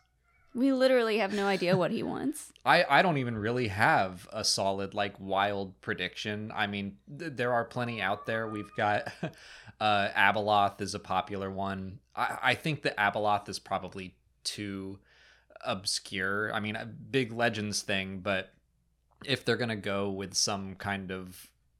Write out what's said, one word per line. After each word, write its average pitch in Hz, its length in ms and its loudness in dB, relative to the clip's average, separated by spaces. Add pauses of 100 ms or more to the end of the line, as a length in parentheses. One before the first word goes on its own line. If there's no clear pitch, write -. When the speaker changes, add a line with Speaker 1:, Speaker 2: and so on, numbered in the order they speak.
(540)
Speaker 1:
We 262 180 4
literally 254 460 4
have 202 160 0
no 202 140 0
idea 180 280 4
what 175 140 2
he - 140 -2
wants. - 540 -4
Speaker 2:
<laughs> - 60 -20
I, 160 240 6
I 143 140 8
don't 175 160 4
even 120 180 0
really 113 340 0
have 101 640 2
a 107 120 -6
solid, 98 500 0
like, 101 260 -2
wild 98 640 0
prediction. 107 720 -4
I 104 140 0
mean, 104 300 -6 (200)
th-, 165 180 -10
there 123 180 0
are 117 120 2
plenty 120 380 -4
out 101 240 0
there. 113 200 -2
We've 104 300 -6
got, 104 340 0 (340)
<laughs> - 340 -20
uh, 104 300 2
Abeloth 101 680 4
is 98 140 -4
a 101 60 -6
popular 95 500 -2
one. 95 480 -6 (180)
I, 120 280 -2
I 127 100 4
think 147 300 -4
that 143 140 -2
Abeloth 104 520 2
is 95 80 -8
probably 92 560 -6 (300)
too 98 560 -6 (680)
obscure. 98 880 -2
I 110 60 -2
mean, 107 160 -4
a 113 100 -8
big 113 460 -2
Legends 110 500 0
thing, 95 380 -4
but 95 340 -2 (720)
if 135 180 -2
they're 117 120 2
gonna 113 180 -2
go 101 340 -2
with 95 240 -6
some 98 420 -2
kind 98 360 -4
of 92 380 -10 (300)